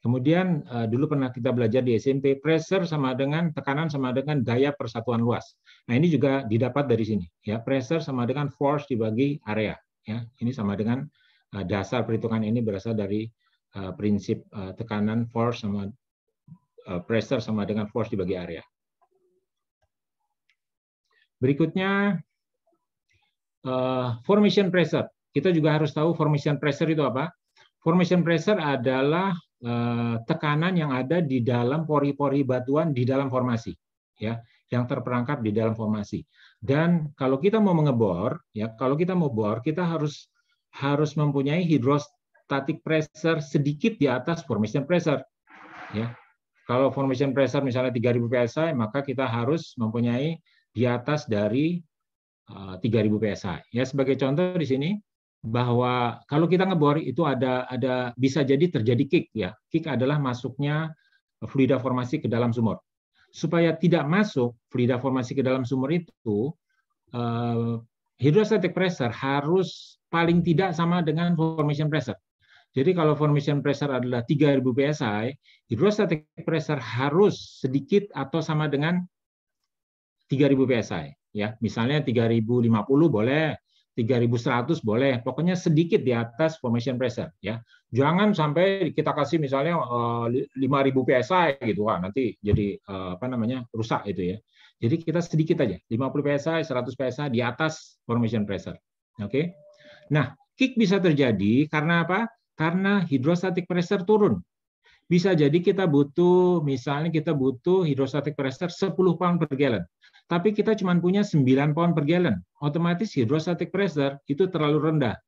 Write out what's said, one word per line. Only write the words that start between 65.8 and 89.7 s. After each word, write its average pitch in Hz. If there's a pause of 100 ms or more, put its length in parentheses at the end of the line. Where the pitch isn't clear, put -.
itu, 123 (640)
eh, 117 (440)
hydrostatic 185
pressure 175
harus 143
paling 170
tidak 175
sama 170
dengan 165
formation 156
pressure. 143 (560)
Jadi 135
kalau 151
formation 147
pressure 139
adalah 123
tiga 147
ribu 127
P 139
S 147
I, 107 (400)
hydrostatic 170 (160)
pressure 156
harus 139
sedikit 139
atau 143
sama 156
dengan 160 (1200)
tiga 139
ribu 131
P 120
S -
I, 78 (160)
ya. 104
Misalnya 120
tiga 117
ribu 117
lima 113
puluh 147
boleh, 135 (400)
tiga 120
ribu 120
seratus 123
boleh, 123
pokoknya 170
sedikit 165
di 123
atas 135
formation 120
pressure, 117
ya. 113 (320)
Jangan 160
sampai 165
kita 151
kasih 147
misalnya, 143